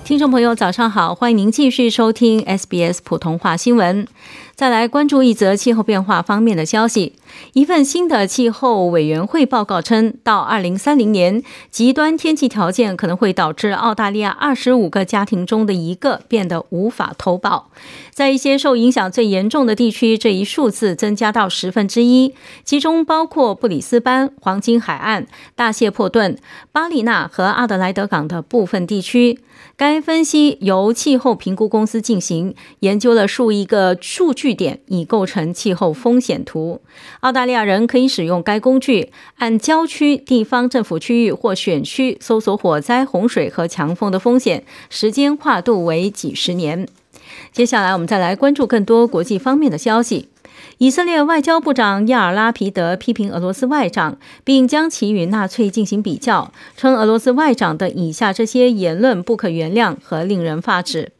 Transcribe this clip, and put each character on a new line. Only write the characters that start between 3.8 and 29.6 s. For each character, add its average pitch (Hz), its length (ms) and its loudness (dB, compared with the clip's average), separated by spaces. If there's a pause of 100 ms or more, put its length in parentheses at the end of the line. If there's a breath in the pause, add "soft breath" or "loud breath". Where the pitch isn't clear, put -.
再 262 160 0
来 233 160 2
关 285 200 0
注 277 160 4
一 240 120 4
则 196 220 2
气 233 160 2
候 220 100 2
变 202 200 0
化 185 200 0
方 208 180 0
面 226 160 2
的 156 80 -2
消 220 220 0
息。 208 280 -2 (380 loud breath)
一 269 120 4
份 320 200 2
新 349 220 -2
的 233 180 2
气 233 240 0
候 220 380 0
委 170 180 2
员 160 220 -2
会 311 180 2
报 220 200 0
告 180 180 -4
称， 220 400 2
到 214 160 2
二 196 220 -2
零 180 180 -4
三 294 180 0
零 220 140 2
年， 196 320 2 (300 loud breath)
极 240 200 2
端 311 240 0
天 311 200 0
气 269 120 0
条 190 220 0
件 196 260 0
可 175 120 -4
能 175 80 -2
会 196 160 0
导 160 200 -2
致 208 180 -2
澳 214 220 0
大 208 160 -2
利 208 120 -4
亚 202 100 -2
二 277 240 -2
十 247 200 0
五 214 140 2
个 190 160 0
家 202 200 -2
庭 180 200 -2
中 220 220 0
的 202 80 0
一 170 200 -4
个 254 340 -2
变 208 180 -2
得 165 240 -4
无 190 180 -2
法 - 300 -6
投 180 180 0
保。 185 340 -4 (420 loud breath)
在 277 180 0
一 269 80 2
些 277 180 2
受 269 200 2
影 233 140 4
响 196 200 -2
最 226 160 0
严 196 240 0
重 277 160 0
的 214 80 0
地 233 160 2
区， 220 260 2
这 214 160 0
一 190 120 -2
数 247 260 0
字 190 240 -2
增 208 220 -2
加 214 160 -2
到 208 160 0
十 180 220 -6
分 202 180 -2
之 233 160 2
一， 254 280 4 (320 loud breath)
其 294 140 -2
中 320 260 0
包 320 220 0
括 254 260 0
布 - 140 -4
里 254 140 -2
斯 - 180 0
班、 262 320 0 (100)
黄 196 200 -4
金 233 200 2
海 170 140 -6
岸、 208 320 -4 (300 loud breath)
大 233 160 0
谢 208 180 0
珀 196 180 -2
顿、 196 300 0 (320 loud breath)
巴 320 180 -2
利 294 140 -2
纳 214 280 0
和 185 140 -2
阿 220 220 0
德 208 100 -2
莱 185 160 -2
德 202 140 -4
港 156 220 -4
的 170 120 -6
部 214 240 -2
分 180 220 -4
地 202 160 -4
区。 240 380 2 (360 loud breath)